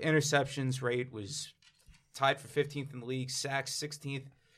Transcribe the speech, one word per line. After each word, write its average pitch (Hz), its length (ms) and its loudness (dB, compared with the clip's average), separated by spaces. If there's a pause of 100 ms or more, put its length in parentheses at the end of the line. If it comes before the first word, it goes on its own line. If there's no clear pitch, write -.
interceptions 139 800 4
rate 123 300 0
was 104 420 -8 (600)
tied 139 260 4
for 147 80 -12
fifteenth 143 460 -2
in 123 80 -10
the 117 40 -10
league. 131 240 -2
Sacks, 135 440 -2
sixteenth. 139 560 -6 (280)